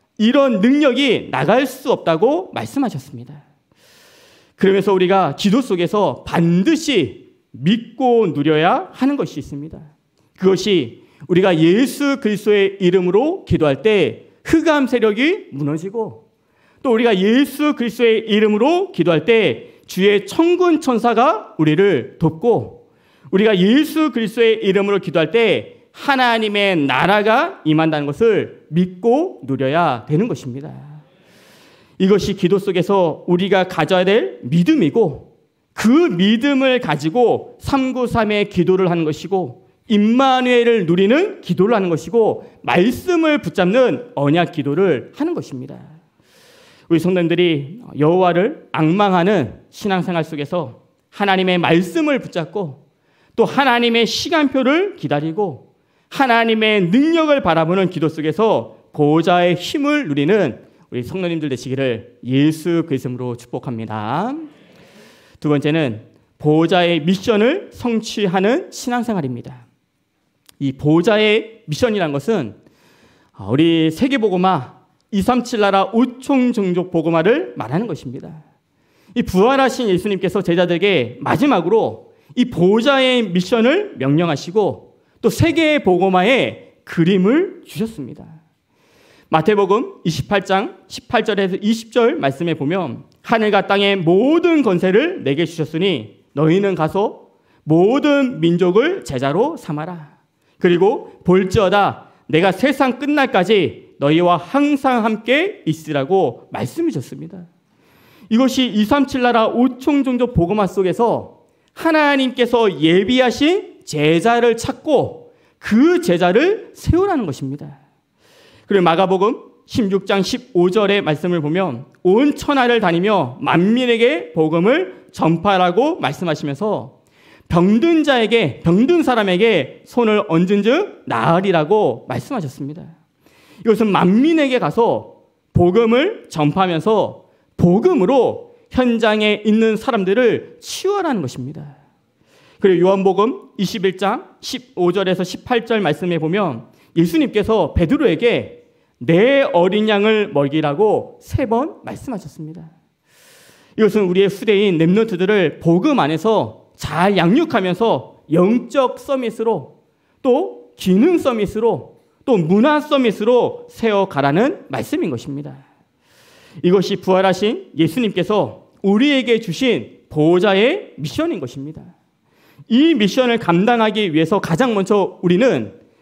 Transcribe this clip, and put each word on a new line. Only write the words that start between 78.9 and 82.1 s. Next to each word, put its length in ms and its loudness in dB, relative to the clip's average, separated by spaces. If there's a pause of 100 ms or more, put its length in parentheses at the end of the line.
이 60 -2
부활하신 680 2
예수님께서 520 -2
제자들에게 800 0
마지막으로 920 0 (220)